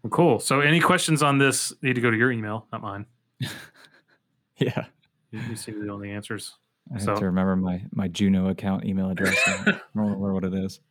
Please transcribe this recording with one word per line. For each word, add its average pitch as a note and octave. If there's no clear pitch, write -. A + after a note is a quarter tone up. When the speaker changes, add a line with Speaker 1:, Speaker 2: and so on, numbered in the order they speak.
Speaker 1:
Well, A2+
cool. D#3
So C#3
any D#3
questions E3
on C#3
this C3+
need B2+
to A#2+
go A#2+
to A2
your B2
email, A2
not A2
mine. G2+
Speaker 2:
<laughs> B2+
Yeah. -
Speaker 1:
You, A2+
you A2+
seem G#2+
to G#2
know G2+
the G2+
answers. G#2
Speaker 2:
I B2+
have G2
Speaker 1:
So G#2
Speaker 2:
to G2+
remember F#2
my, F#2
my G2
Juno F#2+
account F#2+
email F#2+
address. F#2
I G2
Speaker 1:
<laughs> -
Speaker 2:
don't -
remember G2+
what F#2+
it F#2
is. F#2+